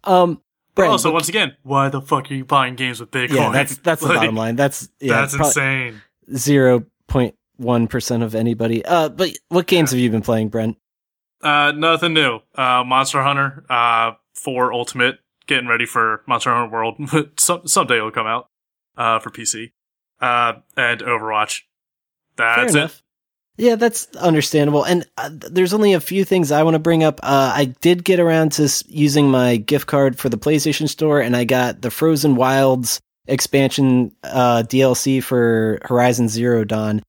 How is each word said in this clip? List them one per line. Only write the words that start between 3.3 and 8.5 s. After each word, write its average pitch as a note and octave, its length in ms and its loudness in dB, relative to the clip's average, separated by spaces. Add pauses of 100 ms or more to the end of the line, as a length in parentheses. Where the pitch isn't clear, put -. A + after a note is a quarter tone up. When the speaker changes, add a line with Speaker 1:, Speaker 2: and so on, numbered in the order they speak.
Speaker 1:
Yeah, A2+ 160 2
that's, C#3 280 -2
that's E3 220 -2
the D3+ 60 -2
Speaker 2:
<laughs> - 20 0
Like, - 100 2
Speaker 1:
bottom A2+ 160 0
line. A2+ 200 -2
That's, C#3 320 -2 (140)
yeah, C3+ 200 0
Speaker 2:
that's C#3 140 -4
Speaker 1:
pro- D3+ 120 0
Speaker 2:
insane. C3 540 -2 (320)
Speaker 1:
zero C3 520 4 (220)
point B2 280 -2 (220)
one A#2+ 300 0
percent A#2 360 -4
of G#2+ 120 -6
anybody. A2+ 480 -2